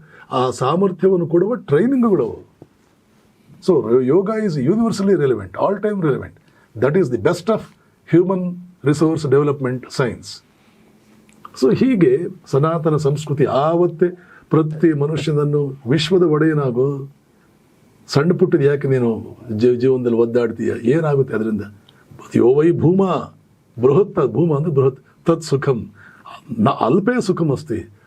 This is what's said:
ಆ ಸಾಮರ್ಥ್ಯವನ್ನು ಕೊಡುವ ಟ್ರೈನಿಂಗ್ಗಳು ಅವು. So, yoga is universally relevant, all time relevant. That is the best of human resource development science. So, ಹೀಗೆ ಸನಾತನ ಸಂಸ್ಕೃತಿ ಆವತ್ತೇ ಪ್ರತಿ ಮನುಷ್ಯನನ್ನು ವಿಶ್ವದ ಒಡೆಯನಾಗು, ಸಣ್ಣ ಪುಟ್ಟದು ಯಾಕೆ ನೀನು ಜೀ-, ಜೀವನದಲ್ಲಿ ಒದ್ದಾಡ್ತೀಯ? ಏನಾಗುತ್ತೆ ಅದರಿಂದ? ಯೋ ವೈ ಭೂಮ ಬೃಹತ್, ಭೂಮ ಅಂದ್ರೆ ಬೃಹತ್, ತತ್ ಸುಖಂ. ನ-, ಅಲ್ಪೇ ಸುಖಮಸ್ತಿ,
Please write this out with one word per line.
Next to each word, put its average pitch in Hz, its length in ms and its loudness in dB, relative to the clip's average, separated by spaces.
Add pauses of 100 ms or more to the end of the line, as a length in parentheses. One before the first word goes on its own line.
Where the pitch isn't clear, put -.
(320)
ಆ 127 180 0
ಸಾಮರ್ಥ್ಯವನ್ನು 180 800 0
ಕೊಡುವ 190 280 0
ಟ್ರೈನಿಂಗ್ಗಳು 202 680 2
ಅವು. - 320 -10 (1120)
So, 180 40 4 (160)
yoga 185 560 2
is 190 60 -2
universally 196 640 0
relevant, 120 340 0
all 190 340 -2
time 208 180 -4
relevant. 120 380 -4 (400)
That 135 140 0
is 180 120 2
the 120 160 -4
best 170 240 -2
of 220 140 0 (560)
human 185 260 2 (480)
resource 156 340 0
development 135 560 0
science. - 680 -6 (1160)
So, 247 140 4
ಹೀಗೆ 185 420 2 (300)
ಸನಾತನ 156 480 0
ಸಂಸ್ಕೃತಿ 143 500 -2
ಆವತ್ತೇ 170 640 0 (420)
ಪ್ರತಿ 156 440 2
ಮನುಷ್ಯನನ್ನು 147 840 -2 (120)
ವಿಶ್ವದ 175 340 2
ಒಡೆಯನಾಗು, 143 920 0 (920)
ಸಣ್ಣ 165 260 2
ಪುಟ್ಟದು 165 300 2
ಯಾಕೆ 143 240 0
ನೀನು 120 500 -2 (200)
ಜೀ-, 123 180 4
ಜೀವನದಲ್ಲಿ 123 420 0
ಒದ್ದಾಡ್ತೀಯ? 113 640 0
ಏನಾಗುತ್ತೆ 139 540 0
ಅದರಿಂದ? 107 260 -2 (720)
ಯೋ 117 200 4
ವೈ 160 160 4
ಭೂಮ 170 340 2 (760)
ಬೃಹತ್, 143 460 4
ಭೂಮ 147 260 0
ಅಂದ್ರೆ 156 180 -2
ಬೃಹತ್, 135 280 0 (260)
ತತ್ 165 160 0
ಸುಖಂ. 135 500 -2 (680)
ನ-, 110 100 2
ಅಲ್ಪೇ 196 520 0
ಸುಖಮಸ್ತಿ, - 680 -4 (180)